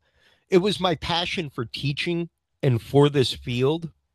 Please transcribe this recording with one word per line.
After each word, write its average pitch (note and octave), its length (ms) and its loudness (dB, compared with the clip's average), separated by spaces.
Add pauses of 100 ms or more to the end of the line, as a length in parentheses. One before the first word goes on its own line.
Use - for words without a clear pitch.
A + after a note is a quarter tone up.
(500)
it F#3+ 80 6
was F#3 200 2
my F3+ 180 0
passion E3+ 520 -4
for B2+ 160 -6
teaching E3+ 640 -4 (340)
and B2 180 2
for C#3+ 280 4
this C#3+ 240 2
field C#3 580 -2 (240)